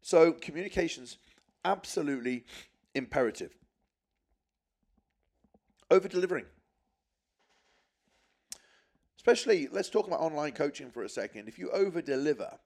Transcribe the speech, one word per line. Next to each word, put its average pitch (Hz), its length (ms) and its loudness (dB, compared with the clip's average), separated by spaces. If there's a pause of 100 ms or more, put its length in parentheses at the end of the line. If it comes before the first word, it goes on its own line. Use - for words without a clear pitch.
So 165 320 8
communication's 160 840 -6 (460)
absolutely 139 800 -2 (500)
imperative. 120 600 -2 (2250)
Over-delivering. 180 560 2 (2750)
Especially, 220 560 2
let's 190 180 -4
talk 208 160 0
about 175 140 -2
online 151 320 -2
coaching 143 380 -4
for 117 120 -10
a 98 60 -6
second. 104 400 -8
If - 100 -20
you 180 120 -8
over-deliver 147 960 -2